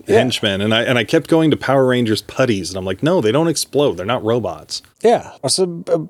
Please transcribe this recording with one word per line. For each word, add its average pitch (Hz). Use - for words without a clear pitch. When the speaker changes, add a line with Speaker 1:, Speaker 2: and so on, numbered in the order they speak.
Speaker 1:
Yeah. 151
Speaker 2:
henchmen, 107
and 110
I, 113
and 123
I 117
kept 160
going 160
to 117
Power 135
Rangers 120
putties, 101
and 90
I'm 92
like, 95
"No, 175
they -
don't 165
explode. 139
They're 90
not 113
robots." 101
Speaker 1:
Yeah. 214
So, 175
uh, 170